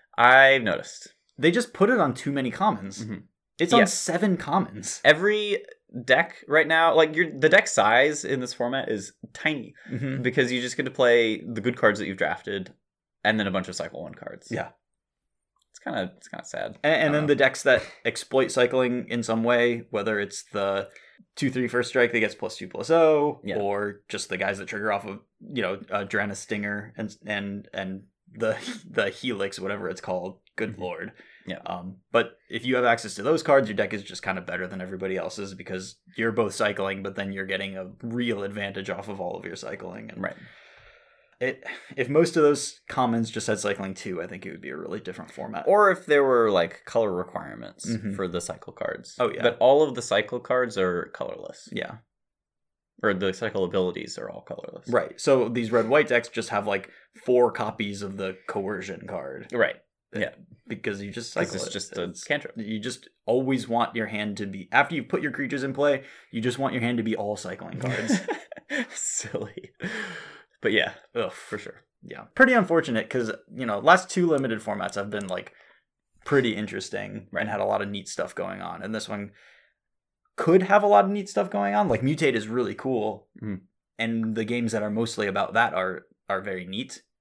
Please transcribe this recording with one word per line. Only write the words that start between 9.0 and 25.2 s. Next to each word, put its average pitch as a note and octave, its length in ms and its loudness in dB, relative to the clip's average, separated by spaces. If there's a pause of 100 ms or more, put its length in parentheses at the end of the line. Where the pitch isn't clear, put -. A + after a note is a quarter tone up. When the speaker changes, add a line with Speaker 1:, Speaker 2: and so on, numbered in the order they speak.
Speaker 1:
tiny C#3+ 420 -4 (160)
Speaker 2:
Mm-hmm. C3 320 -4
Speaker 1:
because B2 300 2
you B2+ 80 -2
just B2 160 -6
get C#3 80 -2
to B2+ 60 -6
play A#2+ 500 6
the A2 200 -8
good A#2+ 160 0
cards G#2 220 4
that G#2 80 -6
you've G2 120 -6
drafted F#2 540 -4 (520)
and A2 160 2
then G2+ 60 -2
a G2 40 0
bunch F#2 180 -2
of F#2 60 -12
cycle E2 280 -8
one - 120 -14
cards. - 360 -16
Speaker 2:
Yeah. - 180 -6 (1040)
Speaker 1:
It's - 100 -20
kinda, F#2 360 -6
it's - 120 -20
kinda - 160 -14
sad. - 380 -10
Speaker 2:
And, D#3 120 2
and - 0 -
Speaker 1:
I D#3 100 2
don't D3 80 2
Speaker 2:
then D3+ 100 2
Speaker 1:
know. D3 60 -2
Speaker 2:
the C#3+ 80 6
decks C3 280 2
that B2+ 180 6 (220)
exploit - 460 2
cycling B2 580 2
in A#2 140 -2
some A2+ 220 0
way, A#2+ 460 2
whether G#2+ 300 0
it's G2 320 -6
the G2 360 -2 (460)
two C3+ 160 0
three B2+ 180 -2
first A#2+ 220 0
strike A#2+ 220 4
that A#2 80 2
gets G#2 140 0
plus - 220 -8
two F#2 120 -12
plus G#2+ 220 -6
oh, D#3 540 6
Speaker 1:
Yeah. - 140 -4
Speaker 2:
or G2+ 500 -2
just - 200 -8
the F#2+ 100 -4
guys G2 200 -2
that F#2 100 -12
trigger G#2+ 240 -4
off G2+ 140 -2
of, G2 140 -10 (320)